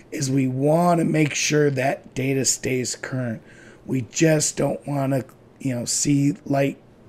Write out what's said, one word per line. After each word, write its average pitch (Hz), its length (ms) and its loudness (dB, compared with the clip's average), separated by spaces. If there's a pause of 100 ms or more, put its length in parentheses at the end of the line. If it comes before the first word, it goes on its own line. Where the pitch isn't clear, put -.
(100)
is 135 200 -4
we 135 180 2
wanna 160 560 2
make 156 300 0
sure 147 360 2
that 131 440 -4
data 131 320 0
stays 127 500 -2
current. 123 460 -6 (420)
We 131 160 -4
just 156 560 2
don't 143 320 -2
wanna, 139 360 -2 (360)
you 131 140 -2
know, 120 100 -6
see 143 520 2 (100)
light, 139 320 0 (300)